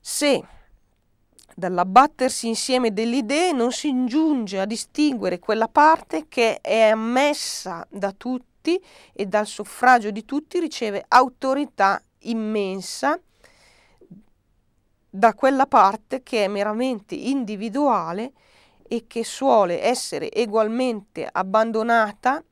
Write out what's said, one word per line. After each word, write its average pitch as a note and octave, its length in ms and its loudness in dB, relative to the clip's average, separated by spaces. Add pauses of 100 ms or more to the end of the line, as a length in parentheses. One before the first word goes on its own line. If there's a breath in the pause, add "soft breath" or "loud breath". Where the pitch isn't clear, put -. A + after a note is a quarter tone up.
se - 440 -2 (1120 soft breath)
Dall'abbattersi F#3+ 920 2
insieme A#3+ 440 0
delle A3+ 260 -2
idee D4 340 0
non B3 180 0
si B3+ 360 -2
giunge A#3+ 520 0
a F#3+ 60 -2
distinguere G#3+ 760 -2
quella A3 300 0
parte D#4 580 2
che A3+ 340 0
è A3 280 4
ammessa A3+ 1000 -2
da G3 220 -6
tutti B3+ 720 -6 (300 soft breath)
e - 140 -6
dal G#3 200 -2
suffragio A3+ 640 2
di G#3+ 140 -8
tutti D4+ 340 -6
riceve A3 480 -6
autorità C4 960 2 (200)
immensa G#3+ 920 -4 (1900 soft breath)
da G#3 260 2
quella C4+ 320 2
parte A3 580 2
che A3 180 -2
è F#3+ 60 0
meramente G#3+ 680 -4
individuale A3 1160 -4 (560 soft breath)
e A#3 180 -6
che A3+ 160 -8
suole A3 580 2
essere A3 520 -4
egualmente A3 1000 -2
abbandonata A3 1200 0